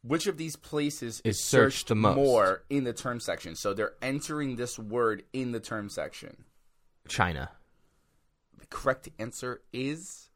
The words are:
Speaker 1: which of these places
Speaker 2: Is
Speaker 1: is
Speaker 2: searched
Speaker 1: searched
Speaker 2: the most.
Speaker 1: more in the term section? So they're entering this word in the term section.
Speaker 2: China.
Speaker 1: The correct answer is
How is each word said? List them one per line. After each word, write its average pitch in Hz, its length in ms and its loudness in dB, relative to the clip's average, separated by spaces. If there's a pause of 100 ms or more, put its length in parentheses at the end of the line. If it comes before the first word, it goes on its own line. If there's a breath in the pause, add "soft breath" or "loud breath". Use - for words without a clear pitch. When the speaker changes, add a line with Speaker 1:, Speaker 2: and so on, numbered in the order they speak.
Speaker 1:
which 160 240 0
of 180 100 -2
these 160 200 -6
places 147 680 -4
Speaker 2:
Is 107 120 0
Speaker 1:
is - 60 -4
Speaker 2:
searched 135 360 6
Speaker 1:
searched - 100 -8
Speaker 2:
the 120 60 4
most. 107 220 6
Speaker 1:
more 117 520 6
in 139 160 0
the 120 80 -2
term 120 280 -6
section? 82 360 -6
So 101 180 -2
they're 104 280 -2
entering 139 540 -4
this 120 220 -6
word 110 540 0
in 127 200 -4
the 117 80 -4
term 104 280 -6
section. - 560 -10 (640)
Speaker 2:
China. 80 420 2 (1080)
Speaker 1:
The - 80 -20
correct - 420 -2 (100)
answer 120 440 -8 (100)
is 151 640 -8